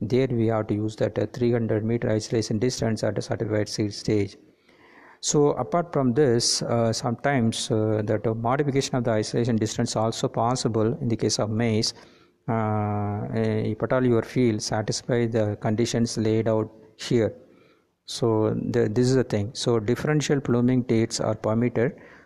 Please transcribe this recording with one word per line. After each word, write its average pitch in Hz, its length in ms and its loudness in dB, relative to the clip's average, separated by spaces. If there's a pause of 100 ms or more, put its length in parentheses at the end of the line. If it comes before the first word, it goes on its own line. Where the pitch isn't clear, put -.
there 127 260 0
we 117 200 0
have 110 200 0
to 110 60 -2
use 107 240 -2
that, 107 200 -2
uh, 110 100 0
three 120 240 0
hundred 113 340 0
meter 117 240 0
isolation 110 500 0
distance 117 440 -2
at 107 140 -2
a - 40 -2
certified 107 480 -2
seed 104 240 -4
stage. 104 420 0 (880)
So 147 300 4
apart 165 420 -2
from 131 200 2
this, 120 480 2
uh, 117 320 0
sometimes, 117 800 -2
uh, 110 340 2
that, 107 220 0
uh, 113 60 2
modification 131 640 0
of 123 80 0
the 120 80 0
isolation 117 440 0
distance 110 400 -2
also 113 320 0
possible 117 760 0
in 131 60 -2
the 113 80 0
case 110 240 0
of 113 100 -2
maize. 113 440 0 (560)
Uh, 107 840 -2
eh, 110 360 0
if 107 120 -6
at 113 80 -2
all 127 140 2
your 117 160 4
field 113 400 0
satisfy 117 640 -2
the 107 340 0
conditions 117 580 0
laid 110 300 2
out 110 240 0 (240)
here. 113 380 0 (720)
So 110 500 0 (200)
the, 117 120 2
this 123 220 2
is 131 60 4
the 127 100 2
thing. 104 280 -2
So 117 260 0
differential 143 600 0
pluming 123 440 2
dates 113 360 0
are 110 160 0
permitted 117 640 0 (280)